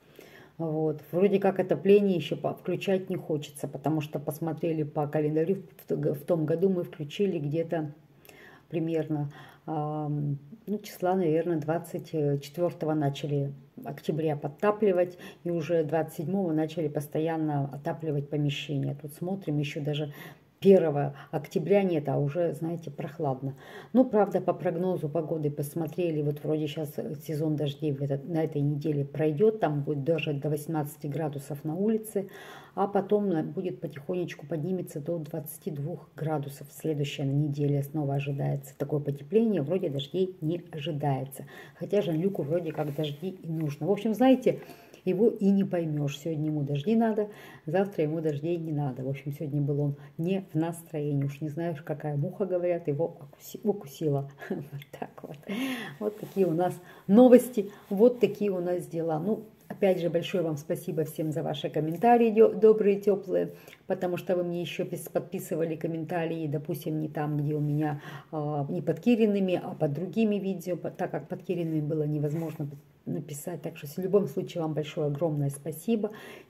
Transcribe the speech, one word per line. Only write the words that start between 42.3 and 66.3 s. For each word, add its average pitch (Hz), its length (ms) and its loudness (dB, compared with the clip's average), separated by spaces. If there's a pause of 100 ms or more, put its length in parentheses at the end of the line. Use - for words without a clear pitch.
вроде 160 300 0
как 151 220 -2
дожди 151 360 -4
и - 200 -12
нужно. 156 360 -2
В 180 40 2
общем, 202 220 2
знаете, 247 480 6 (460)
его 190 240 4
и 196 200 4
не 196 140 4
поймёшь. 156 540 -2
Сегодня 156 300 -4
ему 151 140 0
дожди 143 320 0
надо, 220 340 2 (360)
завтра 180 400 0
ему 156 160 0
дождей 156 380 0
не 160 140 -4
надо. 135 300 -2
В 131 60 -4
общем, 139 240 -6
сегодня 143 300 -2
был 143 180 0
он 147 160 0 (220)
не 190 340 0
в - 40 -2
настроении. 147 680 -2
Уж 143 160 -6
не 156 80 -6
знаю, 170 240 -4
уж 147 80 -8
какая 147 360 -4
муха, 185 280 -2
говорят, 175 440 0
его 151 300 -2
окуси-, - 460 -16
укусила. 147 640 -2 (100)
<laughs> - 100 -10
Вот 143 320 -8 (160)
так - 120 -8 (120)
вот. 147 160 -14 (640)
Вот 208 200 -4
такие - 260 2
у 165 60 2
нас 175 220 2 (320)
новости, 233 640 10 (180)
вот 226 320 6
такие 202 300 2
у 180 100 0
нас 175 260 -2
дела. 165 320 -2
Ну, 196 260 -2 (240)
опять 185 320 4
же, 165 100 0
большое 170 340 0
вам 156 140 -2
спасибо 165 460 -2
всем 156 280 -4
за 156 100 -2
ваши 151 280 -4
комментарии, 196 600 4
дё-, 214 220 8
добрые, 202 480 6
тёплые, 180 520 0 (340)
потому 180 320 -2
что 175 180 -2
вы 151 80 0
мне 175 160 -4
ещё 175 240 -4
пис-, 175 260 -8
подписывали 170 640 -4
комментарии, 165 720 -4